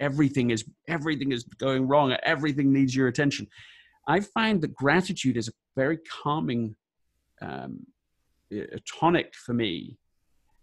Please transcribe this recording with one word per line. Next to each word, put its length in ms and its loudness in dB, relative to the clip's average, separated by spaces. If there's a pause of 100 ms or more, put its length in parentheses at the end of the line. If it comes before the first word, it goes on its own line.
everything 500 2
is, 140 0 (240)
everything 440 -2
is 120 -4
going 420 -2
wrong. 360 4
Everything 500 2
needs 240 4
your 120 4
attention. 380 0 (600)
I 140 2
find 420 0
that 120 -4
gratitude 600 2
is 120 -4
a 40 -10 (220)
very 240 0 (240)
calming, 540 -2 (680)
um, 440 -12 (640)
a 280 -10
tonic 540 0
for 180 -10
me, 460 -4 (640)